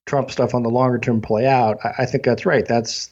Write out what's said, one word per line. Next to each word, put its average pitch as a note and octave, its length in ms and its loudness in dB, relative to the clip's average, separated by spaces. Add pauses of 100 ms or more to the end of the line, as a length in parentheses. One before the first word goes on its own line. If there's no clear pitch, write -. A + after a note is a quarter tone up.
Trump C3+ 240 -2
stuff A#2+ 240 -2
on B2 80 2
the A#2 80 -2
longer B2 300 2
term A2+ 220 0
play A2 260 0
out, A#2+ 360 2
I, B2 200 -2
I - 20 0
think B2+ 180 -2
that's A#2+ 220 2
right. D#3+ 220 2
That's, A#2 440 -2